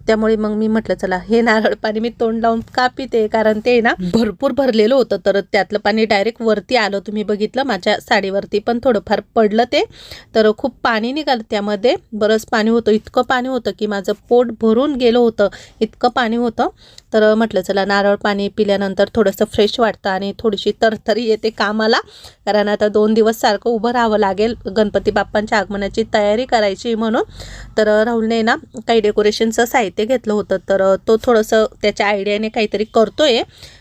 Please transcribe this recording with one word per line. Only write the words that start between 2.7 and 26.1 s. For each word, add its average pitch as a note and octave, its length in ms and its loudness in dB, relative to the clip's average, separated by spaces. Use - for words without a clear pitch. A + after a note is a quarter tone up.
पिते?" A#3 400 -2
कारण G#3+ 380 0
ते B3 160 4
ना A#3 120 2
भरपूर A3+ 380 0
भरलेलं B3 440 2
होतं, A3 300 2
तर G3 140 2
त्यातलं G3 400 -2
पाणी A3 260 0
डायरेक्ट G#3+ 360 0
वरती A3 340 0
आलं. G3+ 240 0
तुम्ही G#3 240 -6
बघितलं G#3 400 -2
माझ्या G#3+ 380 -2
साडीवरती G3 580 -2
पण A#3 240 -2
थोडंफार G#3 380 0
पडलं A3 280 2
ते, D4 220 0
तर G#3+ 220 4
खूप - 260 -4
पाणी A#3 280 -2
निघालं C#4 380 -2
त्यामध्ये, G#3 460 0
बरंच G#3+ 320 0
पाणी A3 240 0
होतं, A3+ 220 2
इतकं A3 300 0
पाणी B3+ 280 -2
होतं B3 300 -4
की G#3+ 80 -2
माझं G3+ 260 -4
पोट A#3+ 180 4
भरून A#3+ 340 2
गेलं A#3+ 240 2
होतं, A3+ 280 2
इतकं - 300 -2
पाणी A#3 260 -2
होतं. A#3+ 320 -2
तर G#3+ 200 4
म्हटलं A3 280 0
चला G3 240 -2
नारळ G3+ 300 2
पाणी G#3 200 -2
पिल्यानंतर G3 480 0
थोडंसं G#3 300 2
फ्रेश G#3 340 0
वाटतं G#3+ 300 -2
आणि G3 300 -4
थोडीशी G#3 320 -2
तरतरी A3 420 0
येते A3 260 -2
कामाला, A3 480 -2
कारण G3+ 220 0
आता G#3 200 0
दोन G#3+ 260 2
दिवस A3 280 2
सारखं G#3+ 280 0
उभं A#3 220 -2
राहावं A3+ 260 0
लागेल G#3 380 0
गणपती G#3 340 0
बाप्पांच्या G#3+ 460 -2
आगमनाची G3+ 460 -4